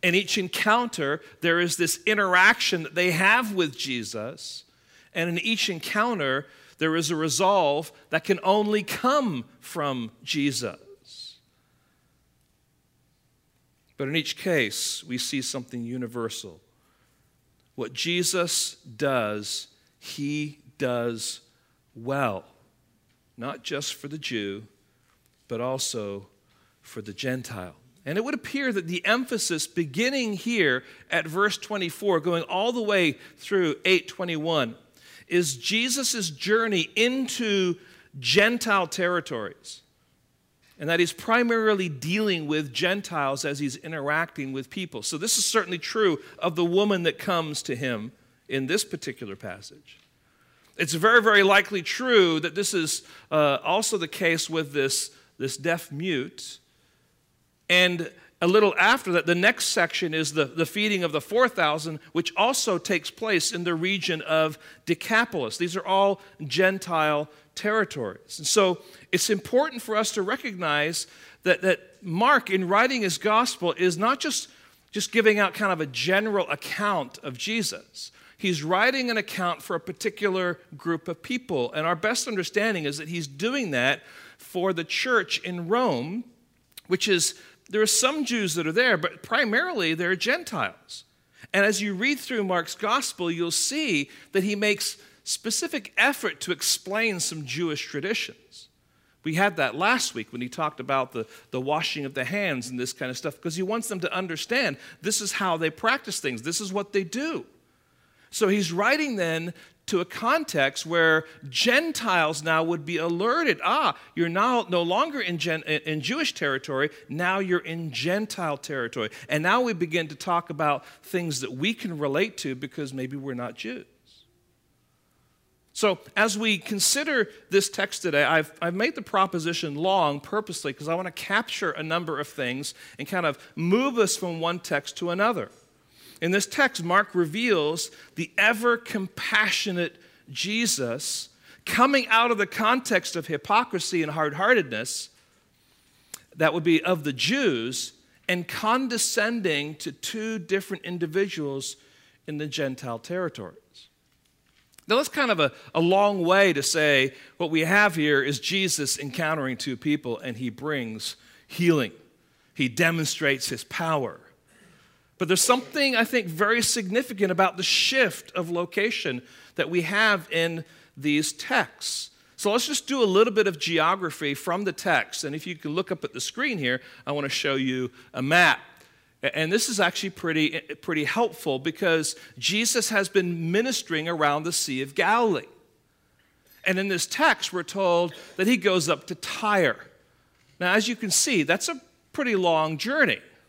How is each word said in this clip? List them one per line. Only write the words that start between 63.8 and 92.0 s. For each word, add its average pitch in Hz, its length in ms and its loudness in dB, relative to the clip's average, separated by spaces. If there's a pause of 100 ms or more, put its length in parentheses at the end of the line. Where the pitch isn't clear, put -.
of 160 340 2 (300)
Decapolis. 170 720 0
These 175 180 -2
are 185 100 -6
all 196 340 4 (240)
Gentile 156 840 2 (240)
territories. 180 840 -4
And 147 80 -6
so 185 320 4 (320)
it's - 180 0
important 247 540 0
for 220 120 -4
us 214 180 2
to 208 100 -2
recognize 175 840 -2 (380)
that, 175 180 4
that 185 180 4 (220)
Mark, 214 480 2
in 190 180 2
writing 233 360 2
his 175 160 -2
gospel, 214 540 2
is 175 260 2
not 240 200 2
just, - 280 -4 (440)
just - 200 -4
giving 214 260 6
out 190 160 2
kind 202 180 0
of 165 80 0
a 156 60 0
general 185 640 2
account 175 720 -2
of 131 180 -10
Jesus. - 760 -6 (240)
He's 170 280 -2
writing 240 480 2
an 220 60 0
account 185 440 -4
for 185 140 -6
a 165 40 -2
particular 185 800 -2 (160)
group 165 320 -4
of 170 140 -8
people. 175 520 -2
And 156 120 -2
our 175 100 2
best 214 320 -2
understanding 202 580 -2
is 139 120 -2
that 156 120 -10
he's 165 180 -4
doing 208 440 -2
that 131 300 2 (380)
for 190 340 -2
the 165 100 -2
church 226 580 0
in 175 260 -6
Rome, 196 560 0 (640)
which 185 200 0
is 175 280 2 (340)
there 214 120 0
are 220 60 4
some 277 380 2
Jews 208 300 -2
that 170 100 -2
are 160 60 -2
there, 226 260 4
but 160 240 -4
primarily 233 720 0
they're 175 220 0
Gentiles. 196 880 -4 (500)
And 196 120 4
as 202 160 2
you 208 120 -4
read 254 260 -2